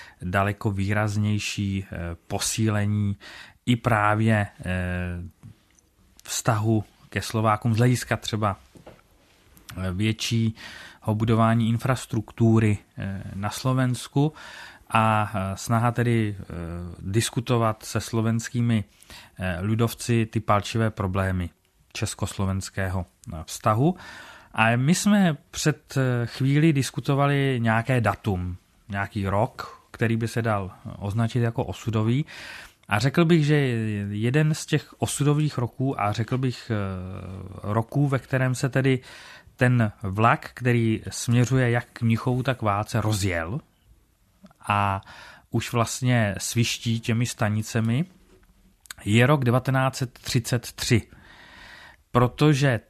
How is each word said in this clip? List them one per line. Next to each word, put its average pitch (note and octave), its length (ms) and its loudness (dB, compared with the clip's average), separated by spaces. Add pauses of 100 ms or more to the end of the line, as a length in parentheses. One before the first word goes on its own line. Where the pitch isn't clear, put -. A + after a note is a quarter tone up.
(220)
daleko G2+ 500 0
výraznější, G#2 1200 -2
eh, - 60 -8 (300)
posílení G#2 920 0 (480)
i B2 100 4
právě, G#2+ 720 4 (180)
eh, F2+ 580 -4 (1000)
vztahu A2 600 0 (260)
ke G2+ 120 -4
Slovákům A2 520 2
z G#2 40 0
hlediska A#2+ 400 2
třeba, G#2 400 -2 (1200)
eh, F#2 140 -4
většího A2 600 0 (600)
budování A2+ 560 4
infrastruktury, A2+ 1080 2 (200)
eh, G2 260 -8 (120)
na G2+ 140 -6
Slovensku C3 840 -2 (560)
a, A2 460 2
eh, G2 220 -4
snaha A#2 340 0
tedy, A#2 480 0
eh, F2+ 40 -12 (560)
diskutovat A2+ 840 0
se - 180 -4
slovenskými, A2+ 840 0 (560)
eh, F#2 220 -4
lidovci A2+ 640 0
ty A2 140 -4
palčivé G#2+ 520 0
problémy F#2 580 -2 (440)
československého, F#2+ 1120 -4 (280)
eh, D#2+ 120 -10
vztahu. B2+ 500 2 (580)
A A2+ 220 -2
my C3+ 200 2
jsme G3 420 2 (140)
před, - 460 -4
eh, B2 300 0
chvílí D3 460 2
diskutovali C#3 840 0
nějaké A#2 420 2
datum, F#2 540 -2 (340)
nějaký G2 380 -4
rok, - 540 -2 (100)
který A2+ 260 0
by A2+ 100 -2
se A#2 140 -4
dal, G2+ 300 -2
eh, - 260 -16
označit A2 420 -2
jako A#2 240 0
osudový. A2+ 640 0 (600)
A G#2 120 2
řekl C#3+ 260 2
bych, D#3+ 200 6
že D3+ 100 4 (540)
jeden B2+ 440 2
z - 120 -8
těch - 360 -2
osudových D3 560 0
roků, B2 440 -2
a G#2 100 0
řekl A#2 260 -2
bych, B2+ 340 -4
eh, A2 40 -2 (880)
roků, A2+ 440 0
ve C3+ 120 0
kterém C3 360 -2
se C3+ 140 -2
tedy C3 300 2 (560)
ten B2 360 4 (120)
vlak, A2 500 2
který A#2 560 0
směřuje B2 640 2
jak A#2+ 220 -2
k - 80 -12
Mnichovu, A#2+ 420 0
tak B2+ 140 -2
k - 40 -10
Váce, G#2 400 0
rozjel G2 580 -2 (1080)
a G2+ 340 2 (500)
už - 220 -2
vlastně A#2 640 2
sviští - 640 -2
těmi A#2 260 0
stanicemi, A2+ 800 0 (1000)
je A2+ 220 6
rok C#3+ 180 4
devatenáct C3 500 2
set - 240 -6
třicet - 520 -2
tři. - 300 2 (1080)
Protože C3 680 4 (100)